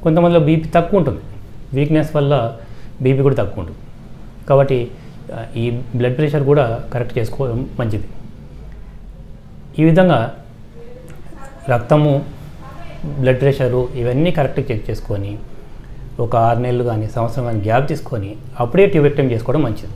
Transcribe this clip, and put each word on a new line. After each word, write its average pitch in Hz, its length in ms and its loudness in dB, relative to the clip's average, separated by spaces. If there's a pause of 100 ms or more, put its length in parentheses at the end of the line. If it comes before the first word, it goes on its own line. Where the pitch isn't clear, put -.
కొంతమందిలో 170 360 6
బీపీ 160 360 2
తక్కువ 170 220 4
ఉంటుంది. 135 220 2 (540)
Weakness 151 420 2
వల్ల 139 420 2 (440)
బీపీ 135 200 4
కూడా 135 140 6
తక్కువ 104 240 -2
ఉంటుంది. 85 200 -8 (680)
కాబట్టి, 135 420 4 (420)
ఆ, 117 120 -10 (100)
ఈ 120 260 -2 (140)
blood 123 220 0
pressure 147 260 2
కూడా 131 400 4 (100)
correct 120 240 -2
చేసుకోవడం 117 520 -2 (100)
మంచిది. 107 280 -2 (1700)
ఈ 156 40 6
విధంగా 160 520 6 (1300)
రక్తము, 147 560 4 (960)
blood 127 220 4
pressure 127 540 2
ఇవన్నీ 127 360 2
కరెక్ట్గా 139 400 0
check 107 180 -2
చేసుకొని 104 480 -4 (800)
ఒక 120 160 0
ఆరు 113 240 4
నెలలు 123 240 0
కానీ 110 240 -2
సంవత్సరం 117 360 -2
కానీ 117 160 0
gap 113 300 2
తీసుకొని 104 460 -4 (240)
అప్పుడే 175 260 6
tivectomy 143 480 4
చేసుకోవడం 117 280 0
మంచిది. 117 340 -2